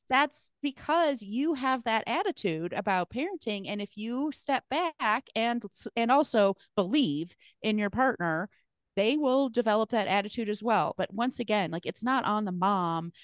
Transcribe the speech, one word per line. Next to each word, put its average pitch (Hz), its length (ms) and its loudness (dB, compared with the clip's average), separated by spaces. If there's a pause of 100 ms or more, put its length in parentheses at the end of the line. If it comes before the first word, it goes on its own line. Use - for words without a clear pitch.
that's 285 420 0 (120)
because 285 600 0
you 247 320 -2
have 262 300 -2
that 220 220 0
attitude 202 640 -2
about 185 380 0
parenting. 247 580 -6
And 208 120 -4
if 202 160 -8
you 240 360 -4
step - 360 -2
back 269 640 -2
and, 233 300 0 (320)
and 233 140 2
also 220 460 4 (200)
believe 180 600 0 (260)
in 214 160 0
your 208 120 0
partner, 190 580 0 (480)
they 220 200 2
will 269 320 2
develop 220 420 0
that 220 180 0
attitude 202 400 -2
as 208 120 -4
well. 208 380 2
But 190 160 -4
once 240 240 -2
again, 202 320 0
like, 170 160 -6
it's - 160 -6
not 254 220 0
on 214 200 0
the 196 60 -4
mom 175 640 0 (120)